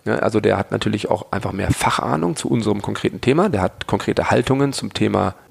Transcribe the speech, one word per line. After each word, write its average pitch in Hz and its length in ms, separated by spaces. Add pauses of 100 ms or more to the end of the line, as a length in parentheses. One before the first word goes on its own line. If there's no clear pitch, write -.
ne? - 160
Also 107 200
der 104 160
hat 98 160
natürlich 107 360
auch - 220
einfach 98 220
mehr 95 180
Fachahnung 160 640
zu - 140
unserem 104 340
konkreten - 380
Thema. 165 280
Der 107 120
hat - 260
konkrete 107 440
Haltungen 131 420
zum 110 200
Thema 98 420 (160)